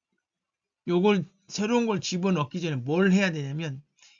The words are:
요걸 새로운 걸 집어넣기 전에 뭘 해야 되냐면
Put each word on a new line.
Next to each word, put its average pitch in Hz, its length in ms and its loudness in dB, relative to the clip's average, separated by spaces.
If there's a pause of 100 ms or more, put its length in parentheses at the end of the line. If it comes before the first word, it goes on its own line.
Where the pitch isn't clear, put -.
(880)
요걸 180 380 4 (220)
새로운 233 380 0
걸 208 160 -2
집어넣기 180 600 -2
전에 160 140 -4
뭘 156 360 2
해야 190 200 2
되냐면 143 500 -6 (380)